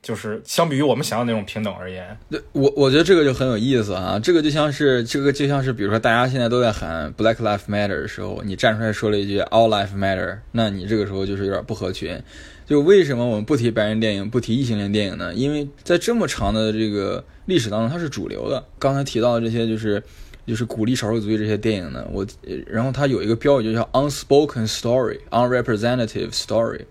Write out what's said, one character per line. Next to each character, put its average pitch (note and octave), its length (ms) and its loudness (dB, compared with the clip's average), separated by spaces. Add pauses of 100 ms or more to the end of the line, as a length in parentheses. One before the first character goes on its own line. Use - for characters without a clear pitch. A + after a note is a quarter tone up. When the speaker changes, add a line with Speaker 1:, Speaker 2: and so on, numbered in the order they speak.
Speaker 1:
就 A#2 140 -8
是 G#2+ 300 -8
相 E3+ 220 0
比 D3 80 -2
于 C3+ 60 0
我 C#3 140 4
们 - 100 -2
想 G#2+ 140 -2
要 B2 80 0
那 A#2 60 -2
种 G#2+ 120 -2
平 G#2+ 180 -8
等 G2+ 120 -4
而 F2+ 160 -12
言。 F#2 260 -12 (140)
Speaker 2:
对， D#3 100 -6 (120)
我， C#3 220 4
我 C#3 160 4
觉 C3+ 60 4
得 E3 80 6
这 F#3 100 6
个 E3 80 6
就 C3+ 120 4
很 B2+ 120 0
有 A#2 120 2
意 A#2+ 240 2
思 G2 100 -2
啊， F#2 300 -2
这 F3+ 100 2
个 E3 80 6
就 D3+ 80 0
像 D3+ 240 2
是， C3 320 2
这 C#3 160 -2
个 C#3 100 4
就 C#3 160 0
像 C#3 160 0
是 C3 100 0
比 G#2+ 100 -4
如 G2+ 80 0
说 A2 80 2
大 A#2 120 2
家 A#2+ 160 4
现 C3 140 0
在 A#2 80 2
都 B2 140 2
在 A2+ 100 2
喊 D#2+ 460 -6
Black A2 160 4
Lives G#2 340 -2
Matter G#2 320 0
的 D2 80 -6
时 - 140 -10
候， G2 240 -8
你 F#2+ 100 -4
站 A2 220 2
出 A2+ 40 -2
来 A2 80 0
说 G#2+ 200 0
了 G#2 80 2
一 G2+ 80 -2
句 G2+ 140 0
All A2+ 280 4
Lives G2+ 260 0
Matter， F#2+ 440 -2 (140)
那 A2+ 180 0
你 F#2+ 160 -6
这 A2 100 0
个 G#2 100 0
时 G2 60 -8
候 F#2+ 140 -2
就 G2 100 -4
是 G2 80 -4
有 G2 60 0
点 F#2 140 -2
不 A2 100 -6
合 F#2+ 180 -6
群。 - 260 -8 (480)
就 D3 140 4
为 F#3 240 8
什 C#3 140 -2
么 A#2+ 80 0
我 A#2 80 0
们 G#2+ 100 -2
不 D3 120 0
提 A#2 140 2
白 G#2+ 180 0
人 A2 120 0
电 A2 140 2
影， G2 160 -4
不 B2 100 0
提 A2+ 160 -2
异 C3+ 80 0
性 A2+ 140 -2
恋 G2+ 120 -2
电 G#2 180 0
影 E2 100 -8
呢？ F2 160 -6
因 C3+ 180 -2
为 D3 160 -4 (140)
在 F3 160 2
这 A#3 160 -2
么 G#3 120 0
长 G#2 280 -2
的 A2 180 0
这 A2 160 0
个 F#2+ 340 -4 (220)
历 F3+ 140 0
史 A2+ 100 -2
当 G#2 120 -2
中， A2+ 100 0
它 E3+ 80 -6
是 E3+ 100 -6
主 A2 200 -8
流 G1+ 200 -6
的。 B2+ 160 -4 (140)
刚 C3+ 160 2
才 C#3 100 0
提 A#2 160 -2
到 A#2+ 140 2
的 A#2 100 2
这 A2+ 60 -2
些 A#2 160 0
就 A2 100 -2
是， G#2+ 260 -2 (440)
就 A#2 100 -4
是 A#2 80 -2
鼓 A2 220 -2
励 C3 80 2
少 A2+ 160 -2
数 A2+ 100 0
族 G2+ 80 -6
裔 A2 80 0
这 G#2+ 80 -2
些 G#2+ 140 -2
电 G#2+ 180 0
影 E2 160 -8
呢， A#1+ 180 -10
我， G2 160 -4 (400)
然 A2+ 160 -2
后 C3 80 0
它 C3 160 0
有 B2+ 160 0
一 G2+ 40 -2
个 A2+ 100 2
标 C#3 240 4
语 G#2+ 40 -2
就 A2 100 -2
叫 A#2 80 0 (100)
unspoken C#3 720 2
story，unrepresentative A#2 1600 0
story。 A2 500 -2 (100)